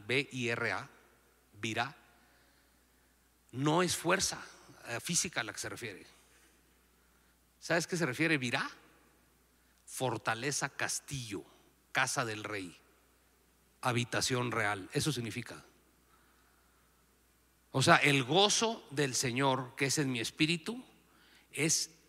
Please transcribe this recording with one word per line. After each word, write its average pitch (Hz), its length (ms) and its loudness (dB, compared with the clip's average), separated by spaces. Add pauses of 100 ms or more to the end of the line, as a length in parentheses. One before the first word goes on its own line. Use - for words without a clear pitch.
V 127 260 0
I 123 160 -4
R 117 240 -2
A, 117 160 -6 (720)
virá. 113 360 -4 (1600)
No 151 300 4
es 170 140 0
fuerza, 185 460 0 (460)
eh, 117 120 -4
física 170 400 -2
a 117 40 -2
la 104 80 -6
que - 60 -10
se 113 100 -6
refiere. 98 380 -10 (1500)
¿Sabes 170 280 0
qué 185 100 -4
se 160 100 0
refiere 151 320 2
virá? 131 320 -2 (1120)
Fortaleza, 123 840 -2
castillo, 110 760 -6 (480)
casa 131 320 0
del 107 200 -6
rey, 98 340 -8 (1040)
habitación 120 720 0
real. 104 400 -2
Eso 151 200 0
significa. 113 500 -8 (2000)
O 135 100 2
sea, 156 140 10
el 139 260 6
gozo 202 680 2
del 139 240 0
Señor, 127 640 0
que 139 100 0
es 131 120 0
en 139 120 2
mi 123 100 -2
espíritu, 170 600 0 (720)
es - 380 0 (180)